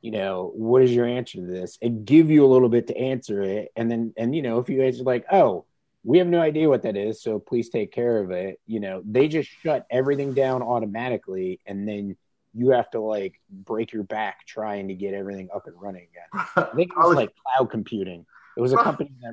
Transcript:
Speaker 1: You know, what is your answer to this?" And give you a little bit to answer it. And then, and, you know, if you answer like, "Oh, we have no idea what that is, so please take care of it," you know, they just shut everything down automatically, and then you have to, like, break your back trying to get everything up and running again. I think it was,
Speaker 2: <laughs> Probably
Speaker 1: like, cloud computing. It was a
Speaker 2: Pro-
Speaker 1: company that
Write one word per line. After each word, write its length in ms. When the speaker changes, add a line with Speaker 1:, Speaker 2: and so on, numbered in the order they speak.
Speaker 1:
You 120
know, 420
what 280
is 100
your 140
answer 320
to 80
this?" 360
And 240
give 240
you 140
a 40
little 220
bit 180
to 80
answer 460
it. 340
And 140
then, 260
and, 180
you 80
know, 160
if 100
you 140
answer 200
like, 280
"Oh, 360
we 140
have 80
no 140
idea 280
what 140
that 140
is, 260
so 160
please 300
take 240
care 260
of 120
it," 360
you 140
know, 240
they 240
just 200
shut 280
everything 440
down 280
automatically, 1040
and 200
then 300
you 160
have 200
to, 100
like, 400
break 420
your 100
back 440
trying 420
to 60
get 200
everything 400
up 120
and 140
running 300
again. 360
I 180
think 160
it 60
was, 80
Speaker 2:
<laughs> 0
Probably 120
Speaker 1:
like, 180
cloud 140
computing. 560
It 20
was 120
a 40
Speaker 2:
Pro- 80
Speaker 1:
company 280
that 100